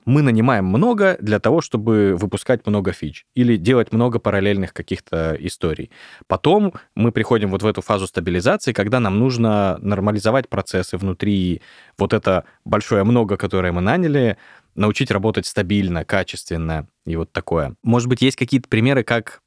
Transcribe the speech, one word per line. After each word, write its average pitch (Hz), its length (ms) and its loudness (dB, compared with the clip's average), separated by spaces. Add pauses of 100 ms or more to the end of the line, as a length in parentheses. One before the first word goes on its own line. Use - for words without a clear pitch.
мы 143 160 4
нанимаем 113 420 2
много 190 560 2
для 104 180 0
того, 143 220 2
чтобы 104 560 2
выпускать 101 500 -2
много 101 260 0
фич - 420 -10
или 120 240 2
делать 113 340 2
много 117 280 0
параллельных 98 520 0
каких-то - 640 -6
историй. 87 520 -6 (380)
Потом 196 440 2 (220)
мы 113 180 2
приходим 107 380 0
вот 98 120 -2
в 107 40 0
эту 98 160 -2
фазу 98 240 -2
стабилизации, 90 680 -2
когда 104 280 0
нам 101 180 0
нужно 110 640 2
нормализовать 107 640 0
процессы - 480 -4
внутри, 95 640 -2 (380)
вот 101 160 0
это 95 300 2 (200)
большое 107 400 0
много, 110 320 2
которое 90 360 -2
мы 87 100 -2
наняли, 139 560 0 (380)
научить 107 360 0
работать 101 340 0
стабильно, 92 580 -2
качественно 82 840 -4 (180)
и 85 80 -6
вот 80 160 -6
такое. - 540 -4
Может 120 240 2
быть, 123 140 0
есть 131 140 2
какие-то 127 320 -2
примеры, 123 360 2
как - 420 -4